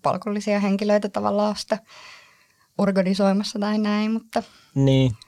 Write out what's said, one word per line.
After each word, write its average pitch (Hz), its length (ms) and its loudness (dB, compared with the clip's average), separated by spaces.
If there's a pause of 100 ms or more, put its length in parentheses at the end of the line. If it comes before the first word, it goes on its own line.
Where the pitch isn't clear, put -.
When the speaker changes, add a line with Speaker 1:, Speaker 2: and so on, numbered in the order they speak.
Speaker 1:
palkollisia 202 580 -2
henkilöitä 208 500 0
tavallaan 208 400 -2
ole 202 80 -4
sitä - 220 -4 (1000)
organisoimassa 196 840 0
tai 208 180 0
näin, 214 340 0
mutta 226 320 -4 (320)
Speaker 2:
Niin. 135 360 4 (160)